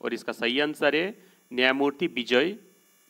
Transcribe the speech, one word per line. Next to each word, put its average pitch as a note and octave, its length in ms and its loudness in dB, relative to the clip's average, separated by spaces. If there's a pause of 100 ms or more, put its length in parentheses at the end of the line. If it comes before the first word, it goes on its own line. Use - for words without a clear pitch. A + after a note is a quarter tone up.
और A#2+ 140 -4
इसका A2+ 200 -6
सही A#2+ 260 -2
आंसर D3 340 0
है E3+ 140 0 (420)
न्यायमूर्ति C3+ 580 2
विजय B2+ 480 0 (540)